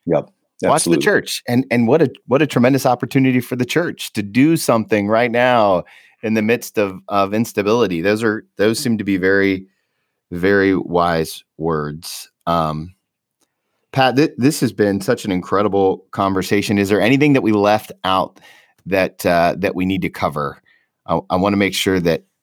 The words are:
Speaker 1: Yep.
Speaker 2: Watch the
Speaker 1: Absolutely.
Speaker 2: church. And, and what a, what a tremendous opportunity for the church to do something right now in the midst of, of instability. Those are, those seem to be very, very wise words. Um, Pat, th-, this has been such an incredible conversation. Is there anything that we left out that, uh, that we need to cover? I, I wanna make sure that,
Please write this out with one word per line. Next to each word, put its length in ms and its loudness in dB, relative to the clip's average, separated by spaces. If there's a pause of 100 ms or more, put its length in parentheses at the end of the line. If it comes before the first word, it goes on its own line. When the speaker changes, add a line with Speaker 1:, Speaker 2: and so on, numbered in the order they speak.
Speaker 1:
Yep. 160 0
Speaker 2:
Watch 80 -20 (300)
the 80 0
Speaker 1:
Absolutely. 340 0
Speaker 2:
church. 440 -2
And, 220 0
and 180 2
what 140 4
a, 80 4 (160)
what 160 0
a 60 2
tremendous 400 2
opportunity 540 2
for 140 -8
the 100 -2
church 480 -4
to 100 -4
do 340 2
something 500 0
right 220 2
now 540 2 (400)
in 100 -2
the 80 2
midst 380 -2
of, 200 -2 (100)
of 260 0
instability. 680 0
Those 220 0
are, 240 -2 (100)
those 220 0
seem 180 -2
to 60 -8
be 140 -2
very, 500 0 (640)
very 440 2
wise 680 -2 (140)
words. 760 -6 (160)
Um, 480 -4 (960)
Pat, 240 2
th-, 220 2
this 240 0
has 120 0
been 280 0
such 240 -4
an 60 -4
incredible 800 0
conversation. 680 -2
Is 100 0
there 120 2
anything 320 4
that 100 2
we 80 2
left 400 0 (120)
out 360 -2 (480)
that, 380 -2
uh, 340 2
that 160 -2
we 100 -2
need 160 -2
to 80 -4
cover? 520 -6 (440)
I, 140 -2 (100)
I 60 0
wanna 220 0
make 180 0
sure 240 0
that, 240 -2 (200)